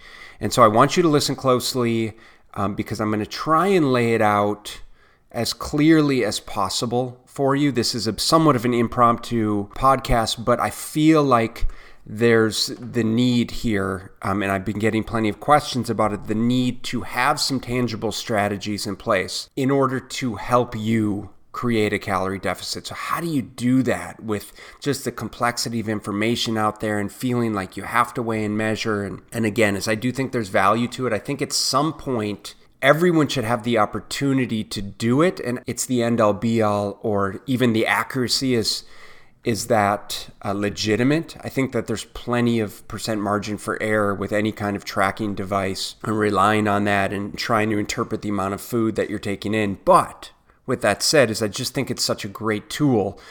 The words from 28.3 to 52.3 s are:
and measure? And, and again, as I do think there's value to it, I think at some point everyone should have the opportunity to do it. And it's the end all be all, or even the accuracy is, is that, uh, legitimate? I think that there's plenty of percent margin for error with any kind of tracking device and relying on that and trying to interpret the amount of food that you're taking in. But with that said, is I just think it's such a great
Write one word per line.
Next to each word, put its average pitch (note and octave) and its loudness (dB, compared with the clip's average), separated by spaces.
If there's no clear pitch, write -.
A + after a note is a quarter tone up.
and G#2+ -2
measure? G#2+ -2
And, F#2+ -10
and A2+ -2
again, G#2 2
as F#2 -4
I A2 0
do A#2+ -2
think C3 -4
there's A2+ -2
value G#2+ 2
to B2+ -6
it, A2+ -2
I G2+ -2
think C#3+ -6
at C#3+ -6
some D3 0
point G#2+ -6
everyone D#3 4
should B2 -4
have A2+ -2
the A#2 2
opportunity A#2 -2
to - -8
do A#2 0
it. F#3 0
And A#2+ -6
it's - -6
the B2 2
end A#2 2
all G#2 4
be A2+ 0
all, G#2 0
or G2+ -2
even B2+ 2
the A2 2
accuracy A#2+ 0
is, - -2
is A2+ -2
that, G#2 0
uh, G#2 -4
legitimate? G#2+ 0
I A#2 -10
think C3+ -2
that A2+ -2
there's G#2+ -6
plenty A#2+ 0
of G2+ -6
percent G#2+ -4
margin G#2 -2
for - -4
error G#2+ 2
with G2 -4
any G#2+ 2
kind G#2 -4
of F#2+ -8
tracking G2+ -2
device F#2+ -4
and A2 -2
relying G#2+ 4
on G2+ 2
that G2+ 2
and G2+ -8
trying A2 0
to G#2 0
interpret G#2 -4
the G#2+ -4
amount G2 -2
of F#2+ -8
food A2 0
that G2+ 0
you're G2+ -4
taking G2+ -4
in. G#2 0
But - 2
with B2+ -2
that G2+ 2
said, B2+ 4
is G#2+ -4
I G#2+ 0
just A#2+ -8
think B2+ -4
it's - -4
such - -4
a G#2+ -8
great G#2+ -4